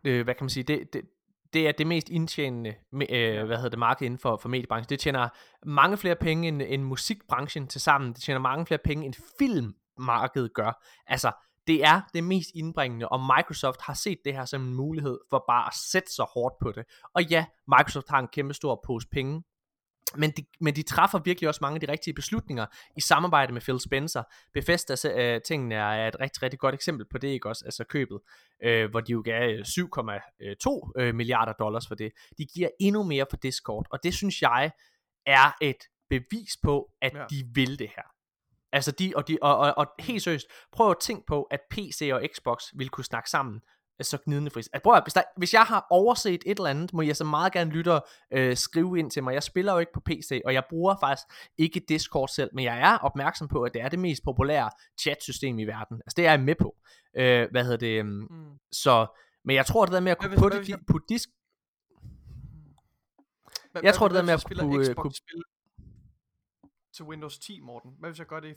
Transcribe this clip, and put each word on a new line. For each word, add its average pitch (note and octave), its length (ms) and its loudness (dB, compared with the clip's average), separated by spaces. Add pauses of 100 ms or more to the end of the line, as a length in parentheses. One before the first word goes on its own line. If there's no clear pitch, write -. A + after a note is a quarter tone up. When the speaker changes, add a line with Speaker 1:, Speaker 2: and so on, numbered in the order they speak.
Speaker 1:
øh, B2 200 2
hvad B2 100 0
kan - 100 -10
man C3 60 -4
sige, B2+ 140 -4
det, D3 280 -4
det, - 100 -6 (500)
det D#3+ 160 4
er D3 40 2
det D3+ 140 0
mest E3 220 -2
indtjenende C3+ 640 -4 (200)
me-, C#3 200 -4
øh, A2+ 200 2
Speaker 2:
Ja. G#2+ 100 -2
Speaker 1:
hvad A2+ 120 -2
hedder B2 140 -4
det, A#2 80 -8
marked A#2+ 280 0
inden A#2+ 120 -6
for, A#2 180 -2
for A#2+ 120 -10
mediebranchen. A#2+ 400 -6
Det C#3 120 -4
tjener C3 280 0 (380)
mange D#3 300 4
flere F3+ 200 0
penge E3 320 -2
end, D3 140 -4
end C3+ 200 -4
musikbranchen C3+ 880 -6
tilsammen. C#3 440 0
Det - 100 -14
tjener C3+ 180 -2
mange C3+ 260 -2
flere D3+ 180 0
penge, D3+ 220 -2
end C3 80 -8 (240)
filmmarkedet B2+ 1160 -2
gør. A2+ 300 -2 (220)
Altså, B2 260 0 (340)
det D#3 180 2
er D#3+ 160 8 (140)
det E3+ 100 -2
mest F#3 300 0
indbringende, D3 540 -4
og C3 120 -2
Microsoft C3 600 0
har C#3+ 120 -8
set F#3+ 300 -4
det C#3 100 -4
her C3+ 100 -8
som C3+ 180 -8
en B2+ 120 -6
mulighed C#3+ 440 -4 (120)
for C3 180 2
bare A#2+ 180 4
at - 80 -6
sætte - 400 -4
sig A#2+ 100 -2 (100)
hårdt B2 260 -2
på A2 120 -4
det. A2+ 120 -12 (300)
Og F3+ 100 2
ja, D#3+ 220 2 (220)
Microsoft D3 400 4
har D3 100 2
en B2+ 100 -4
kæmpe C#3 260 -6
stor C3 320 -4
pose A#2+ 220 -6
penge, C#3+ 340 -6 (720)
men D3+ 140 0
de, D3 140 -8 (160)
men D3 160 0
de D#3 60 -4
træffer F#3 360 2
virkelig E3+ 300 -2
også D3+ 140 -2
mange D3 120 -2
af D#3+ 60 -6
de C#3+ 120 -4
rigtige D#3 220 -6
beslutninger B2 520 -6 (300)
i D3+ 40 -6
samarbejde D3+ 520 4
med A#2+ 80 -6
Phil B2+ 200 -4
Spencer. C#3 420 -4 (320)
Bethesda, D#3+ 400 0 (400)
øh, A2+ 120 -2
tingene B2+ 280 -4
er, G#2+ 100 0
er A2 240 0
et - 120 -6
rigtig, - 220 -6
rigtig C3 160 -4
godt C3+ 160 0
eksempel C#3 360 -6
på C3+ 80 -8
det, C3+ 100 -6
ikke C3 200 -4
også? A2+ 160 -10
Altså - 200 -10
købet, C3 360 -6 (440)
øh, A2+ 260 2
hvor A2+ 100 -2
de A2+ 120 -4
jo A#2 120 -2
gav, A#2 340 -2
øh, G#2 60 -12
syv F3 260 -4
komma A2 300 -6 (400)
to, - 360 -4
øh, A#2+ 180 0
milliarder A2+ 380 0
dollars G#2+ 360 -4
for A2 60 -10
det. G#2+ 180 -8 (260)
De D3+ 80 -8
giver E3+ 220 -2 (120)
endnu G3+ 220 2
mere C#3+ 280 -2
for - 60 -10
Discord, A#2+ 540 -6
og - 120 -8
det F3+ 120 -2
synes - 280 -4
jeg C3+ 280 4 (560)
er C#3 340 8
et C#3+ 180 0 (320)
bevis C#3+ 520 -4
på, C#3+ 280 0 (120)
at C3 120 -2
Speaker 2:
Ja. C#3+ 160 -12
Speaker 1:
de C#3 140 -8 (100)
vil C3+ 240 0
det G#2+ 180 -8
her. - 60 -12 (720)
Altså, C#3+ 200 0
de, F#3 240 -2
og D3 120 -4
de, D#3+ 140 0
og, D3 160 6
og, C#3+ 180 4
og D3 100 2 (120)
helt A#3 240 -6
seriøst, D#3+ 240 -4 (260)
prøv A3 180 6
at E3+ 100 4
tænke - 260 -6
på, D3 160 -2
at C#3+ 180 -6 (100)
P - 40 -10
C D#3 380 -4
og B2+ 100 0 (120)
Xbox - 300 -4 (100)
vil C3 140 -8
kunne C3 160 -10
snakke - 260 -8
sammen, B2 300 -4 (400)
øh, C#3 40 -8
så - 200 -4
gnidende D3 260 -2
fris. A#2 220 -8
Altså, C#3 100 -6
prøv A#3 140 8
at, A3+ 80 6
hvis - 100 -10
der, C4 80 4 (140)
hvis F3 180 0
jeg A3+ 80 10
har A3 280 2
overset F#3 560 4
et G#3 120 -2
eller F3 120 -2
andet, D#3 220 -4
må E3 100 0
jeg D3 140 0
så D#3 80 -4
meget D#3 280 0
gerne E3+ 180 0
lytte E3 220 2
og, D3 140 2 (260)
øh, B2+ 240 2
skrive F3+ 420 0
ind D3+ 120 -2
til C#3+ 140 -6
mig. B2+ 100 -2
Jeg C#3+ 80 -2
spiller F#3+ 300 0
jo F3+ 60 4
ikke E3+ 140 -2
på - 80 -8
P - 100 -8
C, D3 340 -4
og C3 100 2
jeg C3 160 2
bruger F3+ 300 2
faktisk C#3 260 0 (320)
ikke E3 300 2
Discord D3+ 400 -2
selv, - 260 -4
men C3 100 -2
jeg A#2 160 -2
er G3 180 6
opmærksom C#3 500 -2
på, C3+ 140 -2
at A#2+ 120 -2
det A2+ 80 -6
er B2+ 60 -2
det E3 100 -4
mest F3 260 -2
populære C3+ 460 0 (300)
chatsystem C3+ 580 -4
i A2 60 -4
verden. A2 320 -8
Altså, - 200 -12
det E3+ 100 6
er D#3+ 40 10
jeg D3 100 8
med C3+ 140 2
på. - 220 0 (400)
Øh, B2 340 4
hvad A#2+ 140 0
hedder B2 140 0
det, A2+ 200 0
øhm, G#2+ 100 -2 (220)
Speaker 2:
Mm. D#3 280 -20 (140)
Speaker 1:
så, A#2 340 6 (380)
men C3+ 120 2
jeg C3+ 100 4
tror, A3 180 4
det F3+ 80 2
der F#3 80 2
med F#3 120 2
at F3 60 0
Speaker 2:
Hvad G3 100 -4
Speaker 1:
kunne F#3+ 60 -2
Speaker 2:
hvis, G3 80 8
Speaker 1:
putte G3 120 6
Speaker 2:
hvad G3+ 60 -2
hvis G3 60 -8
Speaker 1:
de, G3 60 -6
Speaker 2:
jeg F#3 80 -10 (100)
Speaker 1:
putte - 240 2
disk- - 160 -4 (2500)
Speaker 2:
Hvad, E3+ 100 -10
Speaker 1:
Jeg F#3 60 6
Speaker 2:
hvad, G3+ 40 10
Speaker 1:
tror, G3 160 6
det F3+ 40 -2
Speaker 2:
hvad F3+ 100 4
Speaker 1:
der F3 40 2
med E3+ 80 6
Speaker 2:
hvis D#3 100 0
Speaker 1:
at - 60 -10
Speaker 2:
jeg - 60 -8
spiller F3+ 80 -2
Speaker 1:
kunne, C#3 220 2
øh, B2+ 60 2
Speaker 2:
Xbox C3+ 100 -6
Speaker 1:
kunne C#3+ 120 -4
Speaker 2:
spil - 280 -14 (1500)
til E3 100 -18
Windows D3+ 340 -14
ti, G3 220 -16
Morten? A#2+ 380 -18
Hvad E3 120 -12
hvis D#3+ 80 -14
jeg E3 80 -14
gør D#3+ 140 -12
det D#3 80 -14
i D#3 80 -16